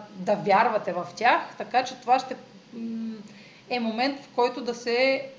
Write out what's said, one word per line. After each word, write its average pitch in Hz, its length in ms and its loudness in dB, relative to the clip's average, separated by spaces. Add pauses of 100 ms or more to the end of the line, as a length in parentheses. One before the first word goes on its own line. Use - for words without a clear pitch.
(160)
да 190 200 0
вярвате 202 580 4
в 175 220 -4
тях. 302 260 4 (160)
Така 240 260 0
че 262 120 -8
това 254 240 2
ще, 262 160 -8 (380)
м, 226 420 -8 (540)
е 226 100 -2
момент, 233 420 -2
в - 140 -18
който 254 260 0
да 233 140 -4
се 254 520 0 (120)